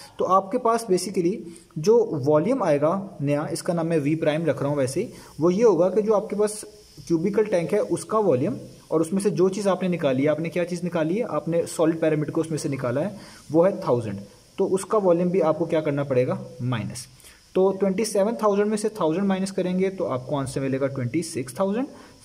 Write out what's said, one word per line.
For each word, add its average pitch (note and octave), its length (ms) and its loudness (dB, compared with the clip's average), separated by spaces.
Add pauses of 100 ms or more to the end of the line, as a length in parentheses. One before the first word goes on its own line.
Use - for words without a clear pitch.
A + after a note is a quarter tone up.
(180)
तो G3+ 80 0
आपके G3 320 2
पास A3+ 280 0
basically F#3 480 0 (440)
जो G#3 200 6 (260)
वॉल्यूम E3+ 400 2
आएगा E3+ 580 0
नया, C#3+ 260 0
इसका F3 260 -4
नाम E3 120 0
मैं E3 120 2
V D3 180 0
prime D#3+ 300 0
रख C3+ 160 -2
रहा C#3 80 -2
हूँ D3 80 -2
वैसे C3+ 220 -2
ही, A#3 80 -4 (320)
वो E3+ 100 4
ये F#3+ 140 2
होगा F3+ 240 6
कि G#3+ 140 0
जो G#3+ 120 2
आपके G#3 220 0
पास G#3 280 -2 (340)
cubical F#3+ 460 0
tank F3+ 280 0
है G#3 80 2 (100)
उसका F3 300 -2
वॉल्यूम E3+ 360 2 (340)
और D#3+ 100 2
उसमें F#3+ 200 0
से G3+ 120 2
जो F3 160 4
चीज़ G3+ 200 -2
आपने F#3 200 0
निकाली C#3+ 340 2
है, D3 60 4
आपने D3+ 200 0
क्या F3 160 -2
चीज़ E3+ 200 -6
निकाली E3+ 320 0
है, A#3 100 0
आपने D#3+ 400 -2
solid D#3+ 340 0
पिरामिड D3+ 300 0
को D#3 100 -2
उसमें D#3 180 -2
से D3+ 100 -4
निकाला C3 320 -2
है, G3 160 -4 (340)
वो D#3+ 140 4
है G3 160 2
थाउजेंड, A2+ 380 -2 (400)
तो G3 100 2
उसका F#3+ 300 0
वॉल्यूम F3+ 320 4
भी F#3 120 2
आपको D#3+ 240 2
क्या D#3+ 140 0
करना C#3+ 240 -2
पड़ेगा, C3+ 340 0 (240)
माइनस। A2+ 440 -4 (480)
तो F#3+ 180 4
ट्वेंटी G3 320 0
सेवन G#3+ 380 0
थाउजेंड G#3 260 2
में A3 80 0
से G#3+ 140 -2
थाउजेंड F3+ 360 0
माइनस F#3+ 240 0
करेंगे F#3 400 0
तो F#3+ 160 -6
आपको B2+ 300 -4
आंसर C#3 240 -4
मिलेगा C3+ 280 -2
ट्वेंटी B2+ 340 -4
सिक्स - 380 -8
थाउजेंड G#3 260 0 (380)